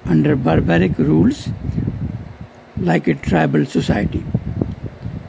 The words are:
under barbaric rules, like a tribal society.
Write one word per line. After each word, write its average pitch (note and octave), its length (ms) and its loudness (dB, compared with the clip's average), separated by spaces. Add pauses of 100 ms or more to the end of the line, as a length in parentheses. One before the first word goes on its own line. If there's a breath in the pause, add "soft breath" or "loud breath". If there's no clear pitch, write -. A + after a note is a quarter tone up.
under D3+ 300 4
barbaric E3 600 2
rules, E3 520 2 (1300)
like E3+ 300 0
a E3 80 2
tribal D3+ 500 2
society. - 580 0 (1040)